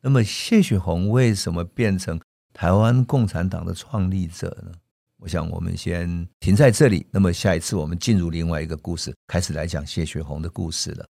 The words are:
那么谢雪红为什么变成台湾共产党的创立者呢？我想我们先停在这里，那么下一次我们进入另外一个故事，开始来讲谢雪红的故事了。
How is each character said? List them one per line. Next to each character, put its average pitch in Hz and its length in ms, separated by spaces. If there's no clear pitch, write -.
那 131 80
么 127 120
谢 - 380
雪 110 180
红 90 300
为 120 260
什 90 180
么 85 120
变 98 340
成 82 220
台 85 200
湾 113 340
共 123 200
产 90 220
党 85 160
的 87 80
创 92 380
立 92 160
者 87 360
呢？ 90 80
我 95 100
想 80 220
我 82 100
们 85 160
先 87 540
停 92 140
在 127 160
这 131 180
里， 95 220
那 - 100
么 90 120
下 90 240
一 - 20
次 - 160
我 78 120
们 87 120
进 107 200
入 85 100
另 82 200
外 80 120
一 78 60
个 80 100
故 85 180
事， - 200
开 87 140
始 87 140
来 78 120
讲 76 200
谢 82 180
雪 78 180
红 73 200
的 85 80
故 82 200
事 - 220
了。 - 140